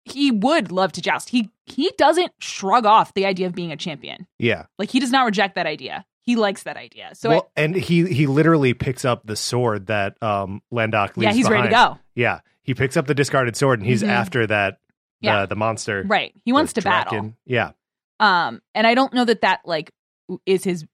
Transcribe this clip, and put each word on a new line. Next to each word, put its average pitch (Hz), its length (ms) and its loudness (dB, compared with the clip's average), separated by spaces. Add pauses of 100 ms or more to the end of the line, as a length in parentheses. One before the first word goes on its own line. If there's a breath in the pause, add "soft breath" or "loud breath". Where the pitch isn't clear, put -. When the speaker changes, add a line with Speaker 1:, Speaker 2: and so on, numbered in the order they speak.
Speaker 1:
he 277 260 0
would 220 420 0
love 185 200 0
to 170 100 -10
joust. 156 260 -4
He, 233 220 -2 (160)
he 330 320 -2
doesn't 320 400 2
shrug 214 480 0
off 208 280 4
the 196 120 -2
idea 185 200 -2
of 180 80 -6
being 175 180 -8
a 143 40 -12
champion. - 500 -12 (120)
Speaker 2:
Yeah. 107 260 0 (140)
Speaker 1:
Like, 208 120 -6
he 240 100 0
does 254 120 -2
not 262 140 4
reject 196 300 0
that 170 100 -2
idea. 135 380 -10 (180)
He 240 120 -2
likes 202 300 0
that 151 120 -10
idea. 110 380 -20
So - 160 -6
Speaker 2:
Well, - 260 2
Speaker 1:
I 151 60 0
Speaker 2:
and 165 140 0
he, 170 360 2
he 143 140 2
literally 143 480 4
picks - 300 -4
up 120 200 -2
the 107 120 -8
sword 113 500 -2
that, 101 340 -2
um, 101 400 -4 (120)
Landok 107 440 0
Speaker 1:
Yeah, 214 120 0
Speaker 2:
leaves 208 80 2
Speaker 1:
he's 233 120 2
ready 214 160 2
to - 40 0
Speaker 2:
behind. 226 260 4
Speaker 1:
go. - 60 -20 (160)
Speaker 2:
Yeah, 113 240 0 (240)
he 135 100 -2
picks 131 220 0
up 156 100 0
the 147 80 0
discarded 127 420 0
sword 135 220 2
and 101 100 -8
he's 123 140 2
Speaker 1:
Mm-hmm. 214 80 0
Speaker 2:
after 120 380 0
that, 101 320 -2 (400)
Speaker 1:
Yeah. 107 220 0
Speaker 2:
the, 95 80 -4
the 98 60 -6
monster. 107 480 -4
Speaker 1:
Right. 190 280 -2 (120)
He 233 60 -2
Speaker 2:
The 247 40 2
Speaker 1:
wants 311 180 0
to 214 100 -4
battle. 180 300 -2
Speaker 2:
Draken. 110 320 -8
Yeah. 113 260 -2 (480)
Speaker 1:
Um, 170 420 0 (140)
and 220 140 2
I 240 60 4
don't 262 180 0
know 247 120 0
that 226 180 0
that, 190 220 2
like, 160 280 -6 (360)
w-, 185 180 -10
is 185 180 2
his, 175 300 -4